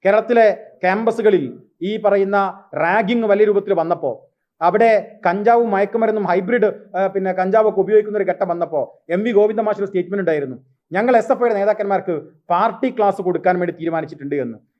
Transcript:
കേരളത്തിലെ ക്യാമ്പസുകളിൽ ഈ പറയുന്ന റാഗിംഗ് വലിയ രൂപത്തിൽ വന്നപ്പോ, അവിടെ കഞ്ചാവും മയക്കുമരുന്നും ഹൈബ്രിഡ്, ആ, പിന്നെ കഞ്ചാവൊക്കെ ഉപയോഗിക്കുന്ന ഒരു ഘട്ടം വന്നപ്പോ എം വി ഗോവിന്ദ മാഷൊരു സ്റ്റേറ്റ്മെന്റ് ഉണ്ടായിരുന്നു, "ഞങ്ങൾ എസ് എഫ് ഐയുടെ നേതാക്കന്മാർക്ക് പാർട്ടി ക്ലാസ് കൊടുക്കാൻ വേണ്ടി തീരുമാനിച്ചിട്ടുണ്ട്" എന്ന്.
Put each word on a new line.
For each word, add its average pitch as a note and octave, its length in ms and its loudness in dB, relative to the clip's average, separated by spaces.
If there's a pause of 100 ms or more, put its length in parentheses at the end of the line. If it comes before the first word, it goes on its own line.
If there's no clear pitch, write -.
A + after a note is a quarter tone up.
കേരളത്തിലെ G#3+ 540 4 (240)
ക്യാമ്പസുകളിൽ G3 760 0 (240)
ഈ G#3 140 -4
പറയുന്ന G3 640 0 (120)
റാഗിംഗ് G3+ 520 0
വലിയ G3+ 180 4
രൂപത്തിൽ G3+ 300 0
വന്നപ്പോ, D#3+ 560 -4 (320)
അവിടെ G#3 540 2 (100)
കഞ്ചാവും A3 440 2
മയക്കുമരുന്നും G#3+ 540 0
ഹൈബ്രിഡ്, F#3+ 720 -2
ആ, F#3+ 100 0
പിന്നെ F#3+ 260 -4
കഞ്ചാവൊക്കെ G3 480 0
ഉപയോഗിക്കുന്ന G#3 380 0
ഒരു F#3+ 60 -2
ഘട്ടം F3+ 240 -2
വന്നപ്പോ D#3+ 640 -4
എം F3+ 120 -2
വി A#3 100 -2
ഗോവിന്ദ G#3 280 2
മാഷൊരു G3+ 260 -2
സ്റ്റേറ്റ്മെന്റ് F#3 360 -4
ഉണ്ടായിരുന്നു, D3 340 -2 (360)
"ഞങ്ങൾ A#3 240 2
എസ് A3+ 160 2
എഫ് A#3 100 0
ഐയുടെ A3+ 120 0
നേതാക്കന്മാർക്ക് G3 680 -2 (300)
പാർട്ടി A3+ 400 0
ക്ലാസ് G3+ 320 -2
കൊടുക്കാൻ F3+ 360 0
വേണ്ടി F3 220 -4
തീരുമാനിച്ചിട്ടുണ്ട്" D#3 540 -6
എന്ന്. A#2+ 240 -6 (220)